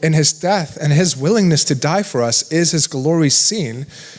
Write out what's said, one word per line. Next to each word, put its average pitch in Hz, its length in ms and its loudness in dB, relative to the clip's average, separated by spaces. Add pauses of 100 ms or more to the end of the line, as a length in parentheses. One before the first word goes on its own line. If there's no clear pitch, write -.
in 160 120 2
his 151 200 2
death 180 480 -2
and 147 120 2
his 156 240 2
willingness 170 480 2
to 143 100 0
die 151 280 0
for 123 200 -2
us - 280 -2
is 165 200 2
his 156 160 0
glory 151 420 0
seen, 143 560 -2 (340)